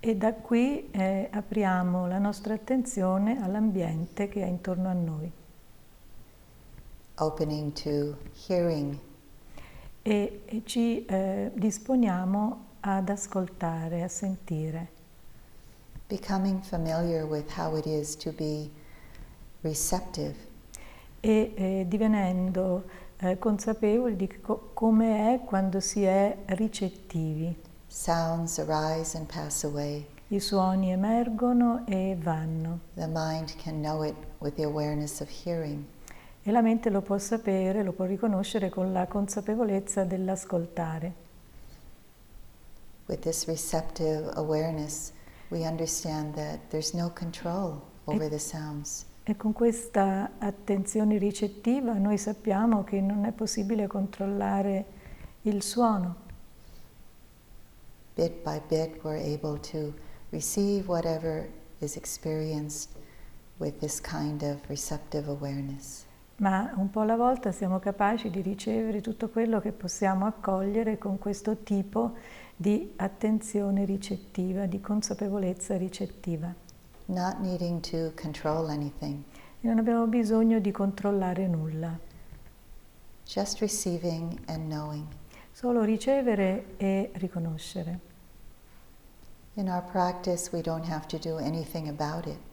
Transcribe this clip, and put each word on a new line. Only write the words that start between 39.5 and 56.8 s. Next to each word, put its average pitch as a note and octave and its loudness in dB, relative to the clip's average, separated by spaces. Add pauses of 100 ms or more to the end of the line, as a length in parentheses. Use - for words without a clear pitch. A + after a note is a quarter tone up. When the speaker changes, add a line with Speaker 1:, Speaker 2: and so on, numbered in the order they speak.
Speaker 1:
dell'ascoltare. F3 -2 (1900)
Speaker 2:
With - -6
this E3 -2
receptive D#3+ 0
awareness, D#3 -2 (360)
we E3 -2
understand D#3+ -2
that D3+ -6 (100)
there's D#3 -2
no E3+ 0
control E3+ -4 (240)
Speaker 1:
E - 0
Speaker 2:
over D#3 2
the D3+ -2
sounds. D3+ -6 (180)
Speaker 1:
e G#3 0
con G#3+ 2
questa G#3+ 4
attenzione G#3 2
ricettiva G#3 2
noi G3+ 4
sappiamo G#3+ 4
che G3 0
non G3+ 2
è A3+ 0
possibile G#3+ 0
controllare G3 0 (580)
il G3+ 2
suono. G3+ 2 (1900)